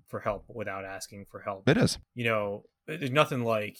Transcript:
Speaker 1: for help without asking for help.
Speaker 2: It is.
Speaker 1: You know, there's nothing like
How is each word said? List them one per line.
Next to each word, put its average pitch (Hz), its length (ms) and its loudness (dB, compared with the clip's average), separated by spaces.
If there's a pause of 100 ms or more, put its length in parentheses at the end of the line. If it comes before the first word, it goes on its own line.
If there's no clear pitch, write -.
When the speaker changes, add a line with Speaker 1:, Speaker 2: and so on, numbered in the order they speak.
Speaker 1:
for 104 140 -8
help 101 260 -2
without 98 380 -8
asking 98 400 -12
for - 160 -16
help. 98 260 -2
Speaker 2:
It 143 100 8
is. - 200 4 (160)
Speaker 1:
You 120 120 -4
know, 107 380 0 (240)
there's 156 240 -4
nothing 143 320 2
like 107 360 0